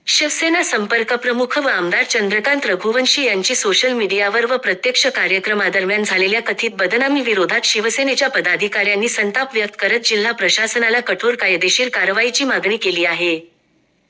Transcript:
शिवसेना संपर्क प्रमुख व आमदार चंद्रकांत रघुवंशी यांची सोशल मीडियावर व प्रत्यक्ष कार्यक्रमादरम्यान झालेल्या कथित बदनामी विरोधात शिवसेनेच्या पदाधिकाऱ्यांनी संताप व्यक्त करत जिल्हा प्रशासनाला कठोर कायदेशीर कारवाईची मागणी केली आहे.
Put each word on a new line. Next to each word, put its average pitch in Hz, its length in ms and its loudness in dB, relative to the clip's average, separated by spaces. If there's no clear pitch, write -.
शिवसेना 320 560 2
संपर्क 226 500 0
प्रमुख 240 440 0
व 277 100 0
आमदार 202 360 0
चंद्रकांत 220 600 0
रघुवंशी 226 580 0
यांची 208 320 0
सोशल 220 360 2
मीडियावर 208 540 0
व 254 120 0
प्रत्यक्ष 247 500 0
कार्यक्रमादरम्यान 190 960 0
झालेल्या 196 380 0
कथित 220 320 -4
बदनामी 247 480 0
विरोधात 214 420 0
शिवसेनेच्या 247 680 0
पदाधिकाऱ्यांनी 202 800 0
संताप 226 440 -2
व्यक्त 208 260 -2
करत 202 200 0
जिल्हा 226 320 0
प्रशासनाला 226 680 0
कठोर 233 360 0
कायदेशीर 190 540 0
कारवाईची 220 540 0
मागणी 208 340 0
केली 170 280 0
आहे. 170 340 0